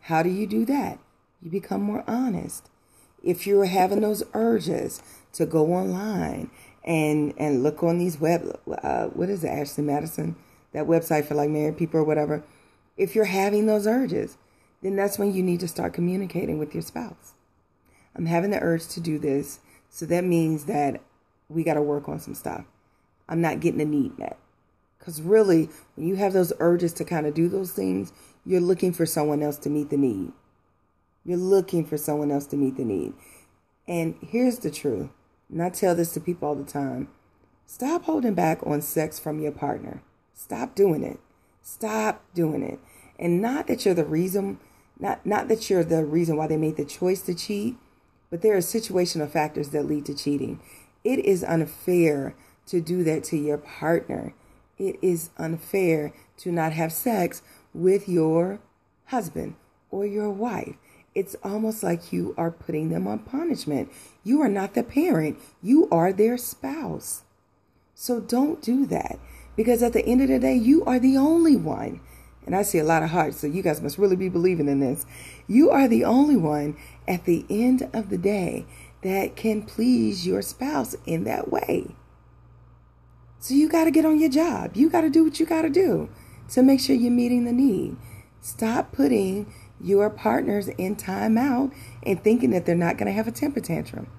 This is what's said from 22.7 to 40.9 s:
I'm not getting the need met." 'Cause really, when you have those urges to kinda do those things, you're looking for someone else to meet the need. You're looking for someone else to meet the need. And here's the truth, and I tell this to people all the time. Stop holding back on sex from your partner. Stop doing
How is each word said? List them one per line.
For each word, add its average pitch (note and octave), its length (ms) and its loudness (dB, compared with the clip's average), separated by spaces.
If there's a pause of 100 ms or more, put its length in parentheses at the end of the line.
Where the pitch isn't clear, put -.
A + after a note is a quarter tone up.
I'm E3 140 -2
not D#3+ 180 -2
getting E3 180 0
the D3+ 60 -2
need D3 340 -2
met." - 200 -10 (600)
'Cause D#3 220 -14
really, F3 480 6 (260)
when D#3+ 140 -4
you F#3+ 80 0
have G3 160 0
those F#3 260 4
urges E3+ 360 2
to E3+ 100 -6
kinda D3+ 260 -2
do E3 180 2
those F#3+ 220 -4
things, F#3+ 420 -2 (320)
you're F3+ 160 0
looking F3+ 320 2
for E3+ 140 0
someone D3+ 360 0
else D3 160 -2
to - 120 -6
meet D3 200 -2
the D3 60 -2
need. A#2 360 0 (880)
You're F3+ 140 -4
looking F#3 480 2
for D#3 120 -6
someone D3 360 -2
else C#3+ 140 -2
to - 100 -6
meet C3+ 200 0
the C#3+ 80 -4
need. F2+ 280 -2 (760)
And E3 340 -4
here's A#3+ 380 0
the D#3 120 -4
truth, C3+ 400 -4 (400)
and E3 120 -4
I F3+ 60 -2
tell F3+ 260 0
this E3+ 200 -2
to D#3+ 60 -4
people E3+ 280 -6
all D3 80 -2
the C#3 80 -8
time. C#3 440 -6 (580)
Stop D4+ 380 -4
holding C#4+ 300 0
back E3 320 0
on D3 140 0
sex D#3 380 -4
from D#3 200 -6
your D3+ 140 -4
partner. - 500 -8 (300)
Stop - 420 -10
doing F#3 300 2